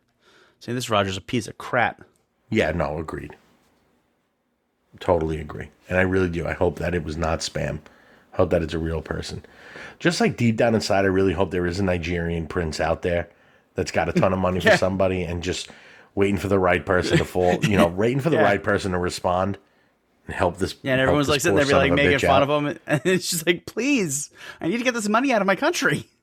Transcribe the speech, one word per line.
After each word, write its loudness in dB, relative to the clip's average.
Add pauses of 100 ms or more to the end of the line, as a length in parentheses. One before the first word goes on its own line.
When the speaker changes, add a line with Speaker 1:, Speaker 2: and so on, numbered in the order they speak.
(600)
Speaker 1:
saying -8
this -8
Roger's 2
a -10
piece -4
of -16
crap. 0 (480)
Speaker 2:
Yeah, 2
no, -2
agreed. -10 (1600)
Totally 0
agree. -12 (200)
And 0
I 4
really 2
do. -4
I -4
hope 0
that -2
it -2
was -8
not -2
spam. -6 (540)
I -16
hope 2
that 2
it's -6
a -2
real -4
person. -8 (560)
Just, 0
like, 0
deep 2
down 4
inside, 2
I 4
really 4
hope 0
there -2
is -2
a 0
Nigerian -2
prince -4
out 0
there -2 (480)
that's -4
got 0
a -4
ton 2
of -2
money 0
Speaker 1:
<laughs> -6
Yeah. 6
Speaker 2:
for 6
somebody 0
and -6
just -4 (480)
waiting 2
for -2
the 4
right 2
person 2
to 2
fall, 2 (100)
you 2
know, -4
Speaker 1:
<laughs> -
Speaker 2:
waiting -2
for -2
the 0
Speaker 1:
Yeah. 2
Speaker 2:
right 0
person -2
to -2
respond -2 (680)
and -10
help 0
this, -4
Speaker 1:
Yeah, -2
and 2
Speaker 2:
help 2
Speaker 1:
everyone's, 2
Speaker 2:
this 2
Speaker 1:
like, 0
sitting 2
Speaker 2:
poor 4
Speaker 1:
there -
being, 2
Speaker 2:
son 6
Speaker 1:
like, 2
Speaker 2:
of 2
a 4
Speaker 1:
making 4
Speaker 2:
bitch 2
Speaker 1:
fun 6
Speaker 2:
out. -2
Speaker 1:
of 0
him. -6
<laughs> -18
And 0
it's 0
just -4
like, -2
"Please, -2 (320)
I -4
need -2
to -4
get 0
this -4
money 2
out 4
of 0
my 4
country. 0 (160)